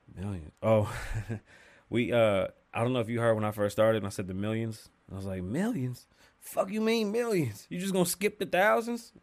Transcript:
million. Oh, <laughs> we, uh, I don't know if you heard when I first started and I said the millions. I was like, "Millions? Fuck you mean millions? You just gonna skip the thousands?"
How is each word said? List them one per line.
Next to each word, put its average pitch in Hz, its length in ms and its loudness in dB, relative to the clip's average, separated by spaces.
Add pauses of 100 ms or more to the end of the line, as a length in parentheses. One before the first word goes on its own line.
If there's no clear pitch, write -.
(160)
million. 90 340 -8 (120)
Oh, 107 300 4 (480)
<laughs> - 500 -20
we, 113 220 0
uh, 110 360 4 (240)
I - 100 -2
don't 123 100 2
know 127 80 0
if 107 80 -2
you 117 120 -2
heard 117 140 4
when 107 100 0
I 107 60 0
first 104 240 0
started 110 240 4
and 98 80 -4
I 98 40 -6
said 98 160 -6
the 92 80 -6
millions. 110 540 -4 (240)
I 95 40 -8
was 98 100 -8
like, 95 160 -4
"Millions? 127 640 -4 (320)
Fuck - 320 -4
you 214 100 -4
mean 220 320 2
millions? 202 560 0
You 175 100 -8
just 190 140 -4
gonna 185 140 4
skip - 320 -2
the 190 80 -4
thousands?" 226 680 2 (100)